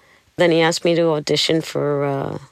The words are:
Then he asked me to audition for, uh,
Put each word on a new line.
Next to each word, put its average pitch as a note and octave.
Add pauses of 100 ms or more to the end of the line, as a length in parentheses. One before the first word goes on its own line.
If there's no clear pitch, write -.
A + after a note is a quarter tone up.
(360)
Then F3
he E3
asked E3
me E3+
to E3
audition D3+
for, C#3+
uh, C#3 (140)